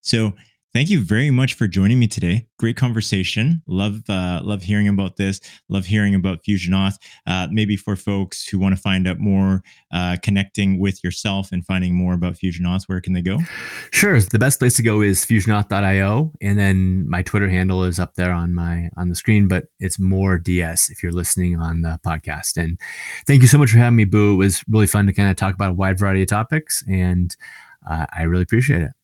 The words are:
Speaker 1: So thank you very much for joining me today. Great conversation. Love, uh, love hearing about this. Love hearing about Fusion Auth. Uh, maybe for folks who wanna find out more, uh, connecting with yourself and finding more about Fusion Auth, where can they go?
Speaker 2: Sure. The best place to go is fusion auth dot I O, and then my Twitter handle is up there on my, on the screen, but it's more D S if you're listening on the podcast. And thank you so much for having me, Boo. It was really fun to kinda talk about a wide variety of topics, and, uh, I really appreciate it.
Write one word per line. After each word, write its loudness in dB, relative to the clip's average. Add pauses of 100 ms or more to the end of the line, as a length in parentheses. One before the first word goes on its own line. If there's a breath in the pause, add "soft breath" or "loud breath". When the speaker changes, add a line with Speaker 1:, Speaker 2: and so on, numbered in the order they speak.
Speaker 1:
So -2 (380 soft breath)
thank 0
you 2
very 0
much 2
for -2
joining 2
me 2
today. -2 (100)
Great -2
conversation. -2
Love, -4
uh, -4
love -6
hearing 0
about -2
this. -4 (300 loud breath)
Love -4
hearing 0
about -2
Fusion -2
Auth. 0 (320 loud breath)
Uh, -4
maybe 0
for -6
folks -6
who -4
wanna 2
find -2
out -4
more, 0 (300 soft breath)
uh, -2
connecting 0
with -2
yourself -6
and -6
finding -2
more 0
about -4
Fusion -4
Auth, -2
where -6
can -4
they -2
go? -2 (520 loud breath)
Speaker 2:
Sure. 4
The 2
best 2
place 2
to 0
go 2
is 2
fusion 2
auth 0
dot 0
I 2
O, 0 (100)
and 0
then 2
my -2
Twitter -2
handle 2
is -2
up -4
there 0
on -2
my, -4
on -4
the -4
screen, 4
but 0 (140)
it's -6
more 2
D 0
S -4
if -14
you're -4
listening -2
on -2
the -4
podcast. -6
And -4 (480 loud breath)
thank 8
you 10
so 8
much 6
for 8
having 6
me, 6
Boo. 4
It 4
was 2
really 4
fun 2
to 2
kinda 2
talk -2
about -2
a -2
wide 0
variety 2
of 0
topics, -4
and, 0 (520 loud breath)
uh, -6
I -6
really 0
appreciate 0
it. -4 (120)